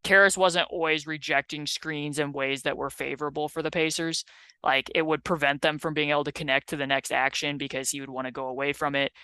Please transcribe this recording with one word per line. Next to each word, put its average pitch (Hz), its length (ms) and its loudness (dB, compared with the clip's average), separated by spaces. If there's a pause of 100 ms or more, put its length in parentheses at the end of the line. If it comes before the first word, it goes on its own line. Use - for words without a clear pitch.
Caris 196 360 8
wasn't 180 320 4
always 156 360 0
rejecting 151 600 -2
screens 147 520 -4
in 143 120 0
ways 135 300 -2
that 143 160 -2
were 139 120 -4
favorable 143 600 -6
for 165 120 -6
the 156 80 -2
Pacers. 165 540 0 (400)
Like, 135 320 2
it 160 100 4
would 156 200 0
prevent 147 360 2
them 151 160 2
from 156 160 -4
being 147 180 0
able 147 120 2
to 147 80 -4
connect 143 380 -2
to 160 80 -4
the 139 100 -2
next 135 240 0
action 139 460 0
because 135 320 -4
he 139 100 -6
would 139 100 -10
wanna 127 220 -6
go 131 160 -6
away 135 240 -2
from 143 240 -2
it, 139 160 0 (120)